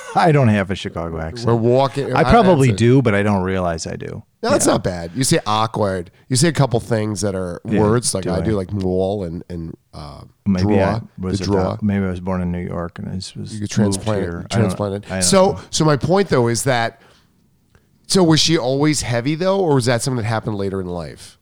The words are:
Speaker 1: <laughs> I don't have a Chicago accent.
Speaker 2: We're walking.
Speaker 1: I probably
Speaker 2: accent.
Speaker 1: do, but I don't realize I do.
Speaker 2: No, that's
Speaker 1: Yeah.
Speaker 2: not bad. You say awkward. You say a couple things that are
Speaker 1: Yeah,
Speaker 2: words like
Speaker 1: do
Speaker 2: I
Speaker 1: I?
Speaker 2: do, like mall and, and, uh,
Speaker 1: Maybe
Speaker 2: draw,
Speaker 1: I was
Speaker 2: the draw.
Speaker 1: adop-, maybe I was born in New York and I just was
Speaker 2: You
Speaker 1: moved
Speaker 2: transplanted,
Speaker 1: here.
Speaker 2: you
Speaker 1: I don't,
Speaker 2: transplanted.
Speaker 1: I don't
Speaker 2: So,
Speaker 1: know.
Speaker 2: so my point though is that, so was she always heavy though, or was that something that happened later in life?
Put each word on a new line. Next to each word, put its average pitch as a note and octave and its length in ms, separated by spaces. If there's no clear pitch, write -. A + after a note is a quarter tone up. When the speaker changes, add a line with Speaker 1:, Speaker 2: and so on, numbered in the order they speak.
Speaker 1:
<laughs> - 120
I F3 140
don't C#3+ 160
have G2+ 240
a F#2+ 60
Chicago E2 440
accent. A#2 280
Speaker 2:
We're A#2 80
walking. B2+ 580
Speaker 1:
I C3 80
probably D#3+ 460
Speaker 2:
accent. G2+ 100
Speaker 1:
do, B2 240
but G#2+ 140
I G2+ 80
don't G2+ 180
realize F2+ 440
I F2 100
do. - 260
Speaker 2:
No, A3+ 80
that's D4 140
Speaker 1:
Yeah. - 100
Speaker 2:
not - 100
bad. E2+ 320
You C3 80
say D#3+ 200
awkward. G#2+ 680
You C3 80
say D3 120
a D#3 40
couple A#2 260
things G#2+ 440
that G2+ 120
are F2+ 300
Speaker 1:
Yeah, G#2 160
Speaker 2:
words A2 340
like F#2+ 100
Speaker 1:
do F2+ 60
Speaker 2:
I F#2 80
Speaker 1:
I? - 40
Speaker 2:
do, A2 100
like G2 200
mall F#2+ 520
and, E2+ 260
and, E2 260
uh, D2 300
Speaker 1:
Maybe G2 300
Speaker 2:
draw, F#2+ 60
Speaker 1:
I A#2 40
was F#2 220
Speaker 2:
the F2+ 60
draw. G2 300
Speaker 1:
adop-, A2 60
maybe G2+ 220
I F#2 60
was F2+ 100
born F#2 220
in F2 100
New F2 120
York F2 360
and G#2 80
I F#2+ 80
just - 200
was G#2 180
Speaker 2:
You G#2+ 80
Speaker 1:
moved G2+ 100
Speaker 2:
transplanted, G2+ 520
Speaker 1:
here. E2+ 80
Speaker 2:
you E2+ 60
Speaker 1:
I - 40
don't, - 80
Speaker 2:
transplanted. G2+ 560
Speaker 1:
I - 80
don't F#2+ 80
Speaker 2:
So, F#3+ 300
Speaker 1:
know. F2+ 80
Speaker 2:
so - 140
my D3+ 120
point F#3 320
though B2 180
is A#2 160
that, A#2 400
so F#3+ 160
was D#3+ 160
she D#3+ 180
always C#3 460
heavy A#2 320
though, F#3 240
or E3 160
was A#2+ 120
that A#2+ 140
something B2+ 220
that G#2 60
happened A2 280
later G2 240
in F#2 60
life? E2+ 560